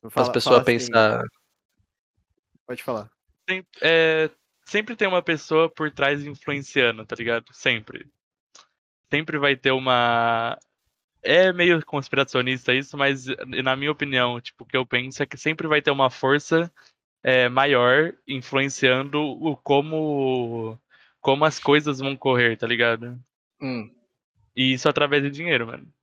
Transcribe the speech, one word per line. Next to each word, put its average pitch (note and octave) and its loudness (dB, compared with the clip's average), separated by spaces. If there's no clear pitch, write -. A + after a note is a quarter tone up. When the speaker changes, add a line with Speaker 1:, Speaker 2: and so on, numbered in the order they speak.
Speaker 1:
Fala, - -20
Speaker 2:
As B2 2
pessoas B2 -2
Speaker 1:
fala A#2+ 6
assim. B2 2
Speaker 2:
pensar A#2 2
Speaker 1:
Pode - -12
falar. A2 -6
Speaker 3:
Sem-, F#3 -4
é, D#3+ 2
sempre A3 -4
tem G#3+ 0
uma F3+ 2
pessoa D#3+ 0
por D#3 -6
trás C#3+ -2
influenciando, C#3 -2
tá A#2 -10
ligado? A#2 -4
Sempre. - -6
Sempre D3+ -4
vai C#3 2
ter C3+ 0
uma, A#2+ 0
é F3+ 4
meio F3 2
conspiracionista C3 -2
isso, C#3 -4
mas C#3 -2
na C3 0
minha C#3+ -4
opinião, B2+ -2
tipo, - -20
o - -20
que - -2
eu C3 0
penso B2+ -4
é - -4
que C3+ -18
sempre D#3+ -6
vai D3+ 2
ter D3 0
uma C3+ 2
força, D3 0
é, B2+ 4
maior C3+ 4
influenciando C3+ 0
o C#3+ -4
como, C3+ -2
como C#3 2
as D#3 0
coisas D3 2
vão C3+ -4
correr, B2 2
tá A2+ -6
ligado? A#2+ -2
Speaker 2:
Hum. B2 -8
Speaker 3:
E C3 0
isso B2+ -2
através D3 2
de C#3+ -4
dinheiro, C#3+ -4
mano. C3+ -16